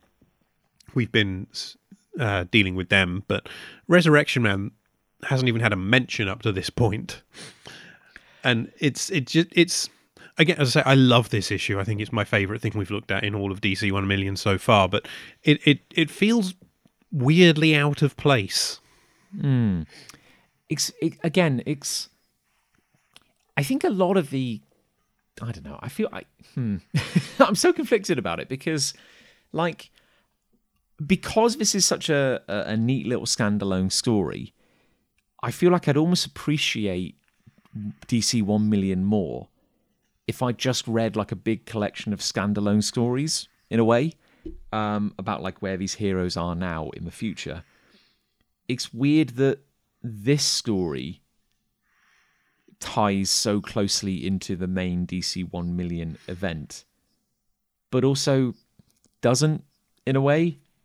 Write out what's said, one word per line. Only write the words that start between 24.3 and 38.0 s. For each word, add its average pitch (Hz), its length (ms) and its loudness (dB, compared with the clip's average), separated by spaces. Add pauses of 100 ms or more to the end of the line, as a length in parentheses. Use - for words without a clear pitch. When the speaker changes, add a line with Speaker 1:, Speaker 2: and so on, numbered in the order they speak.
Speaker 2:
I 113 100 -8
don't - 140 -12
know, - 160 -14
I - 80 -10
feel, 214 240 -4
I, - 100 -12 (300)
hmm. 113 240 -4 (320)
<laughs> - 300 -2
I'm 214 160 6
so 349 180 4
conflicted 220 440 0
about 87 220 -4
it - 80 -8
because, 143 460 -4 (580)
like, 160 400 -4 (1120)
because 220 520 2
this 240 180 0
is 185 100 4
such - 240 -2
a, 139 380 2
a, 98 240 -4
a 110 60 0
neat 113 280 0
little 113 200 -2
standalone 98 680 0
story, 80 600 -2 (920)
I 120 80 -4
feel 175 200 4
like 175 160 2
I'd 143 100 4
almost 170 280 2
appreciate 104 920 -4 (920)